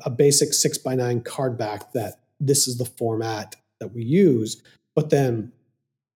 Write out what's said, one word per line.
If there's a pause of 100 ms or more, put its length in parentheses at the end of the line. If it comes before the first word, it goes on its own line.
a
basic
six-by-nine
card
back
that (180)
this
is
the
format (260)
that
we
use, (340)
but
then (680)